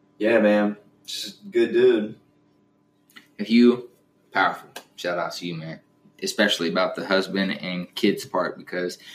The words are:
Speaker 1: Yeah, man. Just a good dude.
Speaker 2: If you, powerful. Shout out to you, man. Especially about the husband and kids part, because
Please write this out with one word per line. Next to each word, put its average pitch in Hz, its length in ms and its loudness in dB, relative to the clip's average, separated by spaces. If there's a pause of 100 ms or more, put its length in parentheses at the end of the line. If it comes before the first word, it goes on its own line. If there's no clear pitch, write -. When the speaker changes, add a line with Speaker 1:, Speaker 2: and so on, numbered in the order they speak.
(200)
Speaker 1:
Yeah, 110 200 4
man. 104 380 2 (280)
Just - 380 -12
a - 40 -18
good - 260 0
dude. 123 420 2 (1200)
Speaker 2:
If 104 120 -6
you, 120 400 6 (420)
powerful. 92 380 -2 (260)
Shout 87 220 -6
out 82 160 -4
to 87 140 -10
you, 85 80 -6
man. 80 240 -12 (440)
Especially 98 460 0
about 92 260 0
the 90 100 -8
husband 95 460 0 (100)
and 90 320 -10
kids - 320 0
part, 87 320 -4
because 90 400 -8 (180)